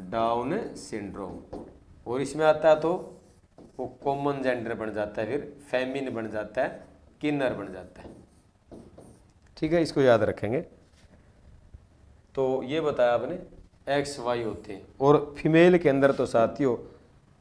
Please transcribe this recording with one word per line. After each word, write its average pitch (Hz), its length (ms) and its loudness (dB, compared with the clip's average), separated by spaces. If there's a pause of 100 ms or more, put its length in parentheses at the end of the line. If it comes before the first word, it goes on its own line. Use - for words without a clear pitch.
Down 117 560 -2 (180)
syndrome। 95 840 -12 (480)
और 123 140 -2
इसमें 147 240 -2
आता 156 240 4
है 151 100 6
तो 160 120 0 (840)
वो 127 100 -8 (180)
common 139 400 -2
gender 117 320 -2
बन 107 180 -6
जाता 104 280 -4
है, 107 60 -4
फिर 139 280 -8 (160)
फेमिन 131 420 -4
बन 110 160 -6
जाता 107 340 -4
है, - 220 -8 (360)
किन्नर 139 320 -2
बन 98 200 -10
जाता 90 280 -18
है। - 100 -18 (1500)
ठीक 156 160 -2
है, 170 80 4
इसको 151 200 0
याद 117 220 6
रखेंगे। 104 380 -2 (1700)
तो 131 300 -2
ये 151 160 -4
बताया 123 320 2
आपने, 131 260 -4 (500)
एक्स 143 300 -2
वाई 120 240 -2
होते 104 300 -8
हैं। 92 120 -16 (140)
और 143 380 6
female 170 400 6
के 165 120 2
अंदर 139 240 4
तो 127 140 -2
साथियों, 117 480 2 (640)